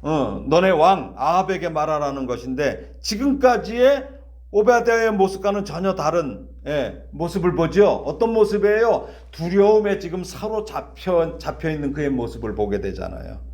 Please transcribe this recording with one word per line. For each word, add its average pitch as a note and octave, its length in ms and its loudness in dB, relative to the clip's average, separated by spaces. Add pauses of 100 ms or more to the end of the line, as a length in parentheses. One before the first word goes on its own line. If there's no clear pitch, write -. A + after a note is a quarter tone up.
어, C3 460 -2
너네 F3 220 6
왕 D#3+ 480 4
아합에게 E3 520 0
말하라는 D3 580 -2
것인데 B2 720 -4
지금까지의 B3 1040 2 (440)
오베드야의 A3+ 600 4
모습과는 G3 540 0
전혀 F3 300 -4
다른, D3 520 -2 (180)
예, C#3 460 -4
모습을 E3+ 440 -2
보죠. E3 320 4
어떤 F3 440 0
모습이에요? G#3 760 2 (240)
두려움에 G3 680 2
지금 F3+ 240 -8
사로잡혀, F3+ 1120 -4
잡혀 D#3 320 -6
있는 C#3+ 220 -4
그의 D3 180 -2
모습을 A#2 460 -4
보게 G2+ 240 -2
되잖아요. F2+ 600 -10 (120)